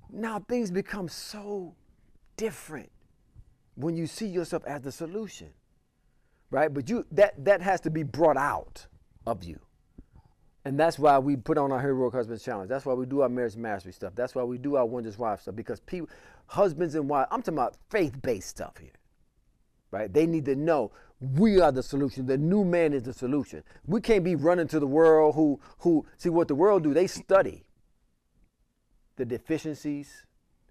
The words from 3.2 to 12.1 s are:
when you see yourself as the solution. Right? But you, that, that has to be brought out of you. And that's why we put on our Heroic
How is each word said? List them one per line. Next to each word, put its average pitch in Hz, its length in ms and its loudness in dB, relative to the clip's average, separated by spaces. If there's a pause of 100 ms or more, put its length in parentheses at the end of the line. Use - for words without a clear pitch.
when 160 200 -4
you 165 120 -4
see - 180 -10
yourself 175 380 -4
as 139 180 -10
the 135 80 -10
solution. 170 600 -10 (1000)
Right? 151 220 0
But 135 160 -6
you, 220 240 -4
that, 165 320 4
that 190 180 4
has 185 200 0
to 165 80 -4
be 160 120 -4
brought 151 340 2
out 131 500 -4 (400)
of 107 180 -4
you. 85 160 -14 (1040)
And 139 140 -4
that's 160 200 2
why 139 200 6
we 139 180 2
put 131 220 -2
on 139 120 2
our 131 100 0
Heroic 131 340 0